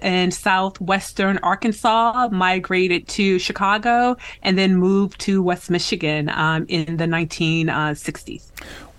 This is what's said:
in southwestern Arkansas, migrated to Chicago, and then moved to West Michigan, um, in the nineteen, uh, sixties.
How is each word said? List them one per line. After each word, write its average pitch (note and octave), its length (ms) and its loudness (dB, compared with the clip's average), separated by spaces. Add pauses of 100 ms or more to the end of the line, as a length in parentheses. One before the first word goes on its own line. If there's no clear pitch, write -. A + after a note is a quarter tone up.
in F#3 280 2
southwestern F#3+ 1080 0
Arkansas, A3+ 920 2
migrated F#3 800 0
to G3 300 2
Chicago, A3+ 760 2 (280)
and F#3+ 140 2
then F#3+ 180 4
moved G3 460 2
to G3 200 0
West F3+ 300 -2
Michigan, D#3 580 -2
um, D#3+ 400 0
in E3 280 -2
the E3 100 0
nineteen, E3 600 0
uh, D3+ 280 -2
sixties. - 560 -12 (480)